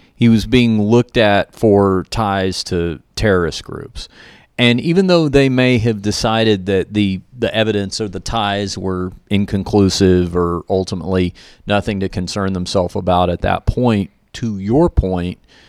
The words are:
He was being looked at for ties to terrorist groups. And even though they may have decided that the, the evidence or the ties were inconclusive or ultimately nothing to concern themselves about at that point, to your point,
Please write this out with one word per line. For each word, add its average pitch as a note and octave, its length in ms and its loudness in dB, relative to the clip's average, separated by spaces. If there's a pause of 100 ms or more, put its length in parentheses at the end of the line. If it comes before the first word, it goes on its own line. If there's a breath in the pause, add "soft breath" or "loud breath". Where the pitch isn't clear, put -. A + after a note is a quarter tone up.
(140 soft breath)
He A#2+ 160 4
was G#2+ 160 4
being A#2 340 2
looked A2+ 380 2
at G2+ 360 2
for G2 540 2
ties G2 560 -4
to E2+ 380 -4 (120)
terrorist F2+ 480 0
groups. - 460 -14 (480 loud breath)
And A#2+ 240 2
even F3 260 2
though E3+ 220 2
they C3+ 220 2
may B2+ 260 2
have A2 240 -2
decided G#2+ 640 0
that F#2+ 300 -2
the, G2 260 0 (180)
the A2+ 160 -2
evidence G#2 460 -2
or G#2+ 80 -6
the F#2 120 -12
ties G2+ 580 -4
were F#2 340 -4 (160)
inconclusive F#2+ 1040 2
or F2 360 -2
ultimately F#2 640 -2 (320 loud breath)
nothing G2+ 340 -2
to F#2+ 80 -2
concern F#2+ 460 -4
themselves F2+ 420 -2
about F2+ 320 0
at F2 140 -4
that F#2 240 -2
point, A2 440 0 (240)
to A2 240 -6
your B2 300 2
point, F2+ 500 -4 (300 soft breath)